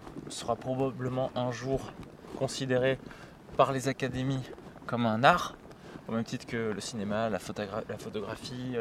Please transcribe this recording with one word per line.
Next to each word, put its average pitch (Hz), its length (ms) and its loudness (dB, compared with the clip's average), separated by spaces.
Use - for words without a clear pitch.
sera - 260 -2
probablement 127 800 0
un 123 160 0
jour 131 400 -2
considéré 131 600 4
par 135 160 8
les 131 160 2
académies 131 560 0
comme 117 220 2
un 110 160 4
art, 170 320 8
au - 40 -4
même 113 120 2
titre - 220 -6
que 113 260 0
le 95 100 -2
cinéma, 107 480 0
la 95 100 0
photogra-, 104 500 -4
la 107 80 -4
photographie, 113 840 -6